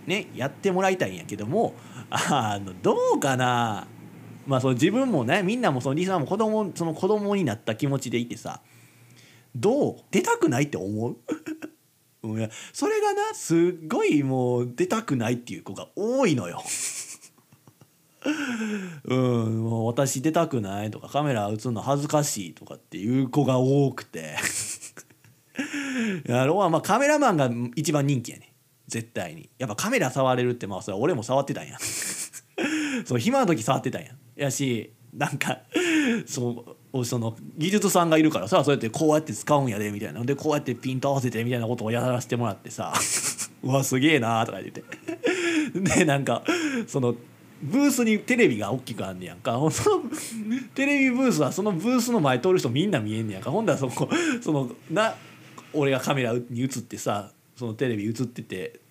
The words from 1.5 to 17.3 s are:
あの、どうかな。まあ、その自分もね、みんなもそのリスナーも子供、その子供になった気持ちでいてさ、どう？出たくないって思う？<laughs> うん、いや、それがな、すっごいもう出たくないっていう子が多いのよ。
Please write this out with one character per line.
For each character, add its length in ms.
あ 540
の、 80
ど 140
う 40
か 160
な。 500
ま 100
あ、 40
そ 80
の 40
自 180
分 200
も 140
ね、 180
み 120
ん 60
な 100
も 120
そ 80
の 40
リ 120
ス 20
ナ 80
ー 40
も 60
子 120
供、 360
そ 120
の 80
子 140
供 280
に 80
な 100
っ 80
た 140
気 100
持 120
ち 120
で 60
い 100
て 120
さ、 240
ど 380
う？ 40
出 120
た 160
く 100
な 120
い 40
っ 40
て 100
思 320
う？ 60
<laughs> 40
う 80
ん、 20
い 40
や、 60
そ 140
れ 140
が 120
な、 220
す 200
っ 320
ご 180
い 180
も 380
う 140
出 120
た 160
く 140
な 120
い 60
っ 20
て 160
い 60
う 40
子 120
が 200
多 320
い 80
の 140
よ。 140